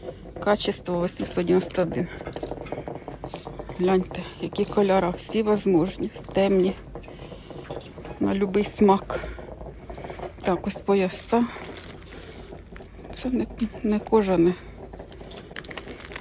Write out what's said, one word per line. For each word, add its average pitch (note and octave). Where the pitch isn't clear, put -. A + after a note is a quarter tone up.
качество. F#3+
Вісімсот F#3
дев'яносто F#3
один. F3
Гляньте, F#3
які G3+
кольори. F#3+
Всі -
возможні. G3+
Темні. G3
На G3
любий G3+
смак. -
Так, F3+
ось G3+
пояса. G3+
Це -
не, B3
не G#3
кожане. F#3